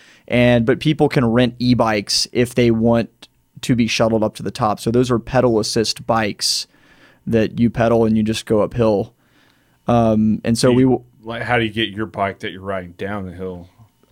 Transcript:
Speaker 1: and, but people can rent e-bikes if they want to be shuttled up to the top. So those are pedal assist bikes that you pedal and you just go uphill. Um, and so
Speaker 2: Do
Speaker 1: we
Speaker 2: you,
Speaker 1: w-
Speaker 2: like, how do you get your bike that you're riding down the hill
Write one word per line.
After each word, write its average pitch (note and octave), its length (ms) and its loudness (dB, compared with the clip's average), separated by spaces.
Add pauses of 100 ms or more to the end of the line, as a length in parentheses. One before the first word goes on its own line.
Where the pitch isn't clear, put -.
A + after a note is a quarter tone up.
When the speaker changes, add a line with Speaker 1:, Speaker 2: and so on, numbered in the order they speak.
(280)
Speaker 1:
and, A#2+ 380 4
but C3 140 2
people D3+ 280 2
can C#3 160 0
rent A#2+ 340 2
e-bikes A2+ 760 0
if A#2+ 220 0
they A#2+ 160 4
want A#2 380 2 (540)
to C3 120 0
be A#2 120 2
shuttled A2 360 0
up G#2 140 -2
to - 60 -14
the G2+ 80 -8
top. G#2 300 -4
So A#2 100 -4
those B2 200 2
are A#2+ 80 0
pedal A#2+ 400 0
assist - 480 -4
bikes G#2+ 600 -2 (600)
that A2 320 0
you A#2 120 2
pedal A#2 340 2
and A2 120 2
you A2 60 2
just A2 240 -4
go G#2+ 140 2
uphill. A2 540 0 (720)
Um, A2 580 2
and A2+ 120 0
so B2+ 140 2
Speaker 2:
Do B2 60 4
Speaker 1:
we C3 60 4
Speaker 2:
you, C3 80 4
Speaker 1:
w- - 140 0 (180)
Speaker 2:
like, A#2 200 -10
how A#2+ 160 -2
do A#2 60 0
you A2 60 -4
get G#2+ 200 -4
your G#2 160 -6
bike G2 340 -6
that G#2 120 -10
you're F#2+ 100 -16
riding F#2+ 300 -8
down G2 340 -8
the F2+ 60 -12
hill F2+ 360 -12 (440)